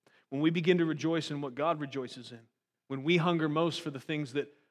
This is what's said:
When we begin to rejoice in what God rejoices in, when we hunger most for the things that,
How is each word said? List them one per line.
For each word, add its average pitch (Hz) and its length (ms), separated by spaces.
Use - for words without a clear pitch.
When 139 120
we 160 100
begin 175 260
to 170 80
rejoice 160 460
in 143 100
what 139 120
God 151 280
rejoices 127 500
in, 117 80
when 135 160
we 170 140
hunger 160 320
most 160 320
for 156 80
the 139 100
things 151 340
that, 139 140